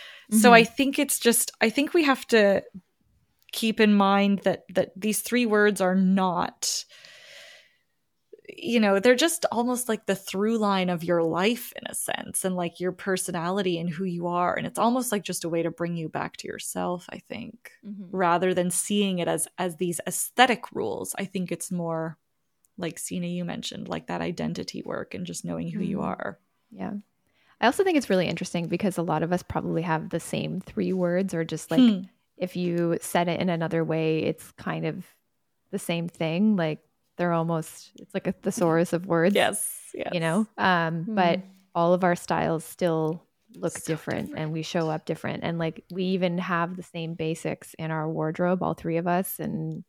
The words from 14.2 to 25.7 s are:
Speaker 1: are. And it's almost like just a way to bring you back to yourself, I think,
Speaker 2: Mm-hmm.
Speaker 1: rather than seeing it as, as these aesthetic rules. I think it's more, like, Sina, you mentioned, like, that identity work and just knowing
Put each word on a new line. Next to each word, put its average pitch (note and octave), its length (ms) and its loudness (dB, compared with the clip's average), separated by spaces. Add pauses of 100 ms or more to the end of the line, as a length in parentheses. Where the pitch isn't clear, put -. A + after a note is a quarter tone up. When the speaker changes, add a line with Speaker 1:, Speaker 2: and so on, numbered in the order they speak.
Speaker 1:
are. F3 300 0
And - 100 -4
it's - 120 -8
almost A#3+ 340 0
like G3+ 100 0
just - 220 -6
a E3+ 60 -2
way E3 120 0
to E3 80 -2
bring E3+ 280 -4
you D#3 100 -4
back E3 300 -8
to - 100 -12
yourself, F3+ 640 -6
I F#3+ 80 -12
think, - 520 -14 (160)
Speaker 2:
Mm-hmm. G3 300 -10
Speaker 1:
rather F3+ 380 2
than F3+ 160 0
seeing G3 480 0
it E3+ 100 -2
as, E3 180 0 (120)
as F3+ 180 -4
these F3 300 -2
aesthetic - 640 0
rules. - 460 -4
I G3 80 -4
think F#3 260 -6
it's - 180 -8
more, E3 460 -4 (600)
like, E3 200 -6
Sina, F3+ 280 -6
you F3 180 -4
mentioned, - 440 -8
like, - 180 -6
that F3 160 -4
identity E3+ 600 -6
work - 300 -8
and F3+ 140 -8
just E3+ 180 -10
knowing - 260 -6